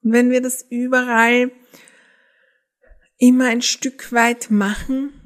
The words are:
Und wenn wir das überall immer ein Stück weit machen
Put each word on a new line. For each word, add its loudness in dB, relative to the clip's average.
Und 0
wenn 4
wir 0
das -8
überall 0
immer 4
ein -2
Stück -8
weit 0
machen -2